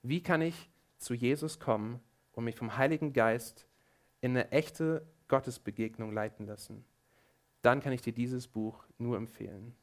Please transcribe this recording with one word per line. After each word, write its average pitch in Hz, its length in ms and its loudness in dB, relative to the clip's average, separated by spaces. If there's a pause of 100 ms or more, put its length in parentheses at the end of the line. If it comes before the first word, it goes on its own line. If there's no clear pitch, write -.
Wie 151 200 -2
kann 165 200 4
ich 165 280 -2 (280)
zu - 160 -4
Jesus 139 440 0
kommen 113 420 -2 (320)
und 117 120 -4
mich 113 120 -4
vom 113 200 -4
Heiligen 147 360 2
Geist 117 540 2 (540)
in 127 120 2
eine 127 180 2
echte 160 560 0 (220)
Gottesbegegnung 113 840 -2
leiten 107 340 -4
lassen?“, 107 380 -14 (800)
dann 127 180 6
kann 139 120 -2
ich 123 100 -2
dir 117 100 -2
dieses 123 360 -4
Buch 110 360 -6 (140)
nur 120 180 -2
empfehlen. 104 680 -10